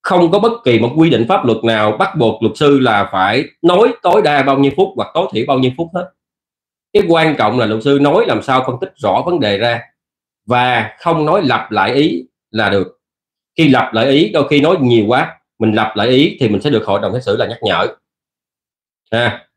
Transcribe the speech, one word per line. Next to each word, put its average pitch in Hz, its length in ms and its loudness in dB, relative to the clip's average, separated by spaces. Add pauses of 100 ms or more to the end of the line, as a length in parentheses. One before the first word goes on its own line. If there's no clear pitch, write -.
Không 170 300 0
có 202 80 2
bất 226 120 2 (140)
kỳ 117 140 2
một 120 160 0
quy 160 140 4
định 113 200 2
pháp - 160 0
luật 113 180 0
nào 107 340 0
bắt 190 200 -2
buộc 110 260 0
luật 107 140 -2
sư 143 220 4
là 107 320 0
phải 101 320 0 (180)
nói 180 400 4
tối 190 200 2
đa 147 220 2
bao 139 140 2
nhiêu 139 200 2
phút 190 180 0
hoặc 107 180 -6
tối 180 180 -2
thiểu 113 160 -4
bao 135 120 0
nhiêu 127 180 0
phút 165 180 -6
hết. 180 160 -8 (840)
Cái 208 160 4
quan 160 280 2
trọng 117 220 0
là 113 60 2
luật 110 180 -4
sư 143 180 2
nói 170 260 2
làm 110 140 -2
sao 127 260 0
phân 123 140 -6
tích - 140 -10
rõ 104 300 -2
vấn 175 140 -2
đề 104 180 0
ra 113 240 -2 (640)
và 123 540 0
không 160 260 -2
nói 185 200 0
lặp 117 260 -2
lại 101 220 0
ý 147 320 0 (260)
là 107 180 -2
được. 98 300 -4 (580)
Khi 160 120 2
lặp 127 240 2
lại 113 160 0
ý, 151 200 2
đôi 143 180 -2
khi 147 140 2
nói 170 200 2
nhiều 117 260 2
quá, 143 300 -2 (220)
mình 110 120 0
lặp 107 240 -2
lại 104 120 -2
ý 139 320 2
thì 117 100 0
mình 101 120 -2
sẽ 147 80 -4
được 110 160 -2
hội 101 160 -2
đồng 98 120 -4
xét 127 100 -6
xử - 140 -2
là 117 80 -2
nhắc 117 160 -10
nhở. 95 260 -2 (1200)
Ha. 113 440 -4